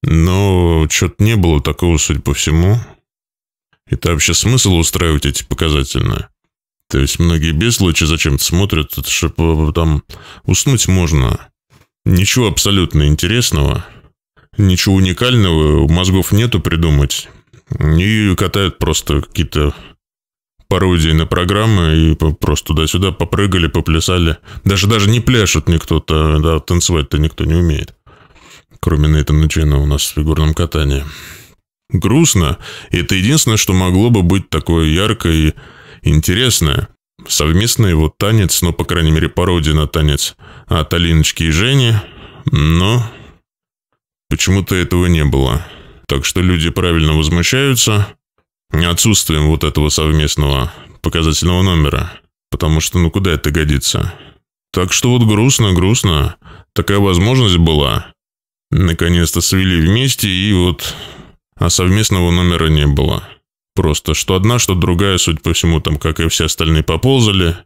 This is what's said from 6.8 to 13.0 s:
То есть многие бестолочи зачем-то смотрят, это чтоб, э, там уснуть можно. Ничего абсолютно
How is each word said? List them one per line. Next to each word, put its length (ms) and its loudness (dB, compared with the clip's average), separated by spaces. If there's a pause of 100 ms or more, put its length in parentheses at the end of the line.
То 120 0
есть 180 -2
многие 320 0
бестолочи 540 0
зачем-то 380 0
смотрят, 540 -2
это 140 -8
чтоб, 280 -2
э, 340 0
там 320 0 (400)
уснуть 420 0
можно. 640 0 (560)
Ничего 420 2
абсолютно 640 0